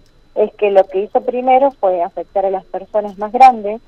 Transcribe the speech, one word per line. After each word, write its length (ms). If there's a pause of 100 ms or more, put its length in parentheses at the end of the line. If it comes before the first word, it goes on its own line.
(340)
es 200
que 160
lo 180
que 140
hizo 180
primero 520
fue 300
afectar 440
a 40
las 140
personas 540
más 140
grandes, 560